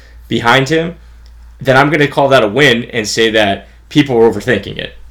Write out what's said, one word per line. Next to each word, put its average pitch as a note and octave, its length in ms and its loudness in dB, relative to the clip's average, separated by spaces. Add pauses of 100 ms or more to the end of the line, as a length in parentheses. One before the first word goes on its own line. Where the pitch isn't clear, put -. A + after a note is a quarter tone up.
(280)
behind A#2+ 400 0
him, E3 280 -4 (640)
then C3 160 0
I'm C#3 140 4
gonna D3 180 0
call C#3 220 0
that C3 140 4
a G#2 40 0
win A#2+ 360 0
and A2 240 -6
say A2+ 220 0
that G#2 380 -2 (200)
people C3+ 280 0
are A2+ 140 6
overthinking G#2 460 -4
it. - 180 -12 (160)